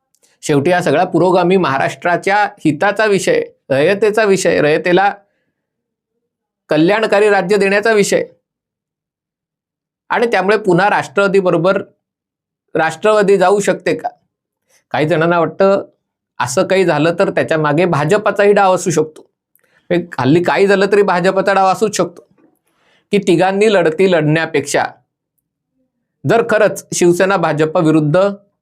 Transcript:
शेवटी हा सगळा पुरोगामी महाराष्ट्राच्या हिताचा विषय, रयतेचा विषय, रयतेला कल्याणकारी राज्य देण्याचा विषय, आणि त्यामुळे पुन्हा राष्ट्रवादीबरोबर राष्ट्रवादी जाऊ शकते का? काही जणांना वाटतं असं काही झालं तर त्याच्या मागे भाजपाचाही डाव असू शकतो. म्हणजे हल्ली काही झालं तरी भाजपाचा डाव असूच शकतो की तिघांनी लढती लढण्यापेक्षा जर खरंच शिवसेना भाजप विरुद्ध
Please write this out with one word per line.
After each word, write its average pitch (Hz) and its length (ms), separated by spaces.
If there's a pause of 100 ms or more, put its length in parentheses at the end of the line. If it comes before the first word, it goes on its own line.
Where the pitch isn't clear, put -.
(440)
शेवटी 147 280
हा 180 100
सगळा 165 240
पुरोगामी 180 520
महाराष्ट्राच्या 175 840 (160)
हिताचा 196 460
विषय, 190 360 (280)
रयतेचा 202 540
विषय, 185 380
रयतेला 175 500 (1600)
कल्याणकारी 202 600
राज्य 196 280
देण्याचा 202 360
विषय, 196 300 (1900)
आणि 220 220
त्यामुळे 202 260
पुन्हा 196 320
राष्ट्रवादीबरोबर 185 920 (920)
राष्ट्रवादी 196 640
जाऊ 185 220
शकते 185 360
का? - 140 (800)
काही 143 160
जणांना 170 320
वाटतं 196 440 (560)
असं 175 280
काही 190 180
झालं 165 340
तर 190 100
त्याच्या 156 280
मागे 151 280
भाजपाचाही 202 680
डाव 196 220
असू 180 140
शकतो. 156 320 (680)
म्हणजे 175 180 (120)
हल्ली 143 240
काही 180 240
झालं 196 240
तरी 208 100
भाजपाचा 190 520
डाव 190 140
असूच 202 300
शकतो - 280 (840)
की 202 60 (100)
तिघांनी 196 460
लढती 175 380
लढण्यापेक्षा 156 720 (1400)
जर 220 260
खरंच 208 440
शिवसेना 180 440
भाजप 160 400
विरुद्ध 160 400 (440)